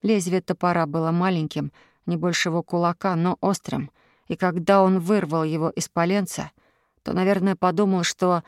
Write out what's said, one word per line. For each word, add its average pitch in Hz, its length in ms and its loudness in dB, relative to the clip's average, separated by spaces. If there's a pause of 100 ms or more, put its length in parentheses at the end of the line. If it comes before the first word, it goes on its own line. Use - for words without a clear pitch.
Лезвие 185 400 0
топора 170 420 0
было 160 260 -2
маленьким, 165 600 -2 (320)
не 175 140 -2
больше 170 320 -2
его 165 120 0
кулака, 175 540 -2
но 175 240 0
острым. 151 500 -4 (380)
И 165 80 -6
когда 180 460 2
он 190 160 4
вырвал 170 460 0
его 160 260 -2
из - 180 -6
поленца, 175 640 -2 (520)
то, - 120 -6
наверное, 190 420 2
подумал, 180 460 2
что 175 460 0